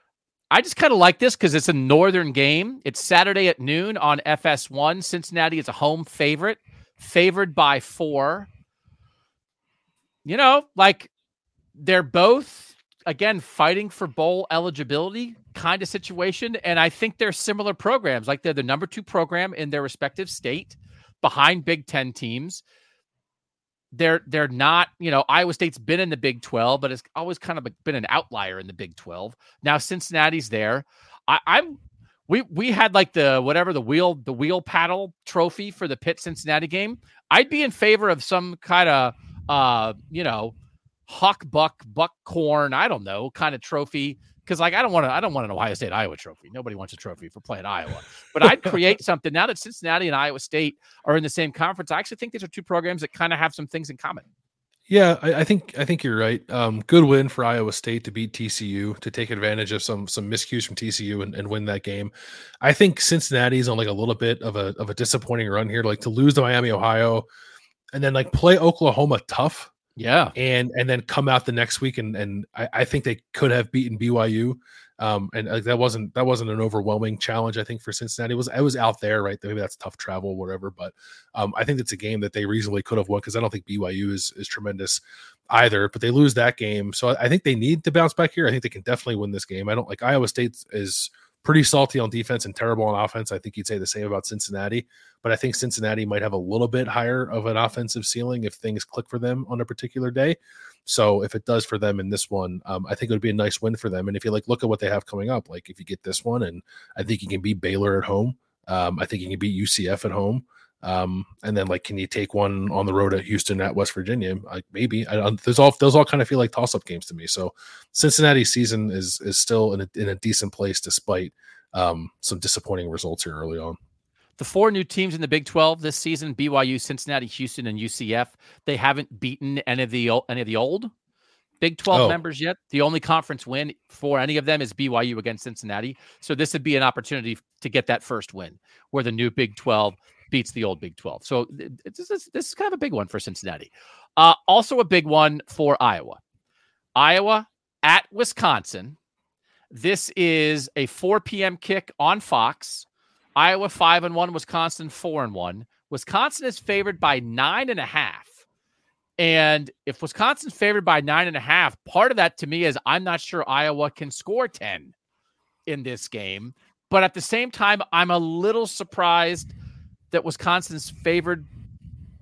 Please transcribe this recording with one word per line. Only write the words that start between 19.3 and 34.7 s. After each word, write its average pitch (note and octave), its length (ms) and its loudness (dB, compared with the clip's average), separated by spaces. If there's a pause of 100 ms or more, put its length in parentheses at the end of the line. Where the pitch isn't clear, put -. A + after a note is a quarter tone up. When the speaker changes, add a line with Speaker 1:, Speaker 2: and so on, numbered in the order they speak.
Speaker 1:
in D3 160 -8
their D3 100 -2
respective C#3 480 -6
state - 460 -8 (460)
behind D3 440 4
Big D#3+ 220 -2
Ten C3 260 -4
teams. B2+ 480 -10 (1300)
They're, E3 360 2
they're D3 220 0
not, D3+ 400 4 (100)
you E3+ 100 -4
know, C#3 200 4
Iowa E3+ 240 4
State's E3 240 -2
been D3+ 240 0
in F3+ 80 -2
the D3 80 -4
Big A#2+ 240 -2
twelve, B2 400 2
but C3+ 100 -4
it's B2+ 120 -12 (120)
always E3+ 240 -8
kind E3 180 -8
of B2+ 80 -10 (200)
been D3 100 -2
an A2 140 -4
outlier G2+ 500 -4
in F#2+ 80 -14
the F#2+ 60 -16
Big E2+ 240 -14
twelve. F#2 400 -14 (260)
Now D3 140 2
Cincinnati's D#3+ 720 0
there. A2 340 -2 (460)
I, C3 180 6
I'm, C#4+ 300 2 (500)
we, A3+ 140 2
we G#3+ 300 -2
had, G#3+ 220 4
like, F#3+ 200 4
the, C#3 280 4
whatever, E3 300 2
the C#3+ 80 -2
wheel, D#3+ 360 2
the C3+ 180 -8
wheel D#3+ 280 -2
paddle F3+ 520 -2 (120)